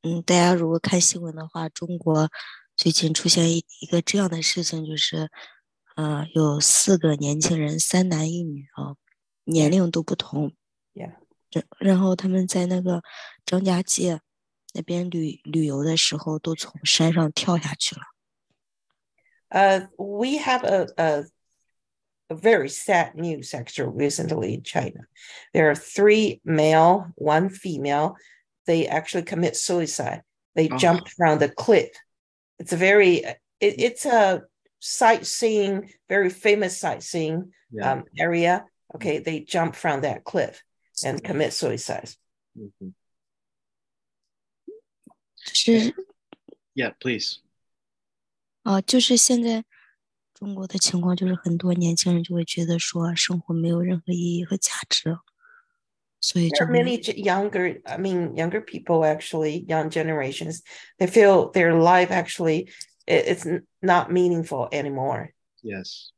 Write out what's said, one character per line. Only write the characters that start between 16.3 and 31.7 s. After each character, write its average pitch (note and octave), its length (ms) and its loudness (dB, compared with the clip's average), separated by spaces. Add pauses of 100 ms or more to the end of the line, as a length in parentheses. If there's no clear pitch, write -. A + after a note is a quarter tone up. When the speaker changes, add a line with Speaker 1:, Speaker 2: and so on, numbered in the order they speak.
Speaker 1:
都 E3 160 -6
从 - 180 -14 (100)
山 E3 300 2
上 D#3+ 180 2
跳 - 260 -2
下 D3 180 -6
去 - 200 -6
了。 - 60 -18 (1500)
Speaker 2:
Uh, F#3+ 380 4 (100)
we G#3 420 -4
have B3+ 260 -2
a, F#3 220 2 (100)
a, D3+ 280 0 (1040)
a D#3+ 60 -8
very F3+ 320 4
sad - 460 0
news D#3 400 -8
actually C3 420 -6
recently C#3+ 600 -2
in - 80 -12
China. - 440 -6 (460)
There D#3 160 6
are C#3+ 60 2
three G#3 680 2
male, D#3+ 720 4
one D#3 360 2
female, D3 640 -2 (520)
they E3 200 2
actually D#3+ 360 -4
commit E3+ 320 -2
suicide. D#3+ 680 -4 (320)
They D#3+ 160 2
Speaker 3:
Oh. C3 80 -4
Speaker 2:
jumped E3+ 400 2
from D#3 220 4
the D3 100 2
cliff. - 400 2 (720)